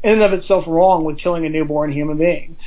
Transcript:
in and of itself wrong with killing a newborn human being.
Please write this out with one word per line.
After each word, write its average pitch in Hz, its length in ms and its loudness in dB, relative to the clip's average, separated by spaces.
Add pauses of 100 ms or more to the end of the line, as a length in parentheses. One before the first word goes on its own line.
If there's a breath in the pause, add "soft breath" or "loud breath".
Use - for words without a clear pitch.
in 214 100 4
and 220 100 4
of 196 100 4
itself 180 340 0
wrong 170 380 2
with 151 140 -6
killing 170 260 -2
a 156 40 -4
newborn 151 420 -2
human 147 260 -4
being. 165 500 -2